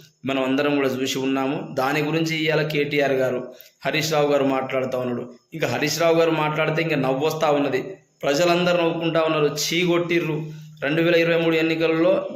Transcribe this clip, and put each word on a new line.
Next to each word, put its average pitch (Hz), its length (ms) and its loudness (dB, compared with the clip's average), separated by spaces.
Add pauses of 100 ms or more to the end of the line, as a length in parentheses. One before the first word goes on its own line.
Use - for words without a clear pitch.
(260)
మనం 135 160 0
అందరం 143 340 0
కూడా 135 120 2
చూసి 127 300 -2
ఉన్నాము. 135 540 -2
దాని 135 300 0
గురించి 160 340 -2
ఇవాళ 156 260 0
కేటీఆర్ 143 500 0
గారు, 127 360 -2 (380)
హరీష్ 156 260 0
రావు 147 200 2
గారు 139 120 2
మాట్లాడుతూ 131 540 -2
ఉన్నాడు. 123 340 -6 (220)
ఇంకా 156 140 -2
హరీష్ 143 320 -2
రావు 165 140 4
గారు 165 160 4
మాట్లాడితే 156 520 0
ఇంకా 156 140 -2
నవ్వొస్తా 147 540 0
ఉన్నది, 135 320 0 (400)
ప్రజలందరూ 175 540 2
నవ్వుకుంటా 165 440 0
ఉన్నారు, 156 260 2
"చీ 165 400 -2
కొట్టిర్రు, 165 600 0 (360)
రెండు 151 200 0
వేల 170 120 4
ఇరవై 165 280 2
మూడు 165 120 2
ఎన్నికల్లో 160 800 2